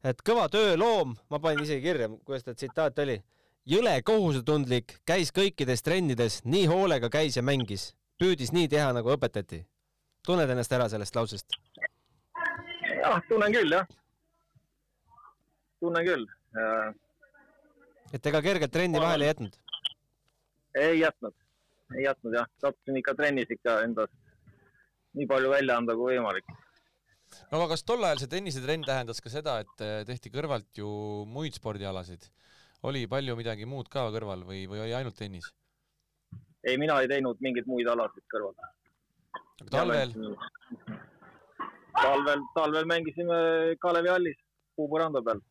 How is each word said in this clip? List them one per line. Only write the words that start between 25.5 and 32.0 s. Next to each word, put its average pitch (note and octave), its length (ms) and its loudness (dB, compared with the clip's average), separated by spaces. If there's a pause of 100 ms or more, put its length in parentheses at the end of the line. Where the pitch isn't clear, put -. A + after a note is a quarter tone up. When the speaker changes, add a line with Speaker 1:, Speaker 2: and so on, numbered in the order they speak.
Speaker 2:
välja C3+ 300 4
anda A#2 180 0
kui B2+ 160 0
võimalik. G#2 340 -2 (1000)
Speaker 3:
No D3+ 80 -2
aga E3 160 0
kas - 120 -6
tol A#3 200 0
ajal D3 160 0
see B2+ 80 -10
tennisetrenn D3+ 560 -6
tähendas B2 360 -4
ka A2+ 100 -14
seda, D3 320 -4
et, - 180 -20
eh, G#2+ 240 -6
tehti B2 240 -12
kõrvalt C#3 480 -6
ju G#2 100 -8 (380)
muid C#3 320 -10
spordialasid? F#2+ 680 -8 (540)